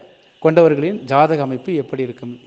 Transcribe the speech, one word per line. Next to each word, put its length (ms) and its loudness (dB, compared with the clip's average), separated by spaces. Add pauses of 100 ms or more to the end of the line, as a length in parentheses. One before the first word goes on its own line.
(400)
கொண்டவர்களின் 640 2
ஜாதக 380 2
அமைப்பு 320 -6
எப்படி 280 -6
இருக்கும் 440 -10